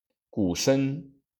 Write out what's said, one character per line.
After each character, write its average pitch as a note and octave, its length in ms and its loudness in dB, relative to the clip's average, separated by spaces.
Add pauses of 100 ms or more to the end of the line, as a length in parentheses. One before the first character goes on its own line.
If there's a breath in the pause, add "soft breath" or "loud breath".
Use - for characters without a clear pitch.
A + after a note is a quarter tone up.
(300)
鼓 F#2+ 240 -2
声 C3+ 640 -2 (200)